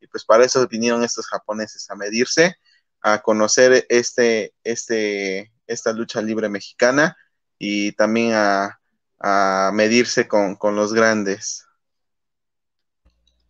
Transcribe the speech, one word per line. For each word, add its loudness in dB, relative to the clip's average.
Y -20
pues -14
para 6
eso 0
vinieron -2
estos -6
japoneses, -10
a -12
medirse, 0
a 2
conocer 4
este, 0
este, -4
esta -4
lucha -6
libre -4
mexicana 0
y -4
también 0
a, 0
a 0
medirse 2
con, 0
con -2
los -2
grandes. -2